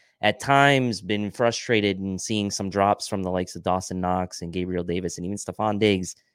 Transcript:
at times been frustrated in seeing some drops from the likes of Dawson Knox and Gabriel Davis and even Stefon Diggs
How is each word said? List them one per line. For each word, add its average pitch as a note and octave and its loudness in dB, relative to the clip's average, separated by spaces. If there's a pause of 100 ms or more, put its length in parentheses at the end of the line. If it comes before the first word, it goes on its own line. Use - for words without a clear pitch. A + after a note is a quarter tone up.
(220)
at G#2+ 2
times C#3 4
been G#2 -2
frustrated A2 2
in F#2+ -4
seeing G#2 -2
some G2 -6
drops G2 2
from G2+ -4
the F#2 -2
likes F2+ -2
of E2+ -12
Dawson F#2 -2
Knox F2+ -2
and E2+ -8
Gabriel F2+ -4
Davis F2 -4
and F2+ -8
even G2+ -6
Stefon G#2 -4
Diggs G2+ 2 (200)